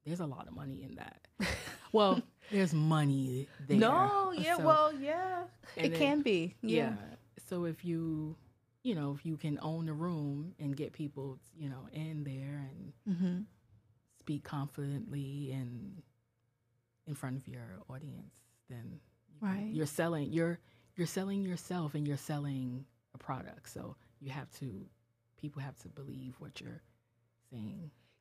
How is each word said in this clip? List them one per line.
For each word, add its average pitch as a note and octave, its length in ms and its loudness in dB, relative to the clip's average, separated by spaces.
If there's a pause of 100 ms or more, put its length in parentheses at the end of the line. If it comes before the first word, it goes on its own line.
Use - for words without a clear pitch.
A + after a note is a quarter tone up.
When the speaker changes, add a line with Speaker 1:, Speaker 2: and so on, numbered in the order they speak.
Speaker 1:
there's F3 140 -4
a D#3+ 60 -2
lot B2+ 200 -8
of - 80 -12
money C#3 300 -8
in - 120 -10
that. - 300 -16 (140)
Speaker 2:
<laughs> F#3 80 2 (420)
Speaker 1:
Well, G#3 300 8 (320)
there's F#3+ 220 4
money C#3+ 720 4 (180)
there. G3 120 8
Speaker 2:
No, F#4+ 580 6
yeah, E4 220 2
Speaker 1:
So, E4 80 0
Speaker 2:
well, D#4 260 8
yeah, F4 520 -2 (300)
Speaker 1:
and - 120 0
Speaker 2:
it - 60 4
Speaker 1:
then, E4 60 0
Speaker 2:
can D4 220 6
be. F#3 400 2
Yeah. A3 160 2 (140)
Speaker 1:
yeah. A2 40 -4 (540)
So F3 160 -2
if D#3+ 180 -4
you, E3 540 -2 (460)
you A#3+ 120 0
know, C#3+ 240 0
if - 60 -14
you D#3+ 140 -2
can D3 240 0
own D#3+ 240 -2
the D#3 80 -2
room D#3 680 -2
and C#3 160 -2
get D3 160 -4
people, C#3 460 -6 (200)
you C#3+ 120 -6
know, C3 240 -12
in D#3 300 -4
there C#3 460 -6
and F3 220 -12 (160)
Speaker 2:
Mm-hmm. F3+ 300 2 (840)
Speaker 1:
speak - 240 -4
confidently C#3+ 1080 -4
and C3 500 -8 (1040)
in D3+ 80 -6
front C3+ 240 -6
of C3+ 100 -10
your B2 400 -12
audience, C3 460 -14 (340)
then A#2+ 320 -12 (320)
you - 80 -20
can, G#3 80 -2
Speaker 2:
Right. G3+ 240 -2
Speaker 1:
you're D#3 140 0
selling, E3 440 0
you're, E3 280 2 (360)
you're E3+ 120 0
selling G3 360 -2
yourself F3+ 520 -2
and D3 120 0
you're C#3+ 120 0
selling C3+ 680 -2 (300)
a C3 40 -14
product. - 520 -8
So - 260 -10 (240)
you C#3 100 -8
have C#3 280 -10
to, E3+ 260 -8 (560)
people D3 220 -8
have C#3 160 -10
to - 100 -18
believe C#3 500 -12
what - 220 -14
you're A#2 220 -12 (680)
saying. A#2+ 400 -8 (300)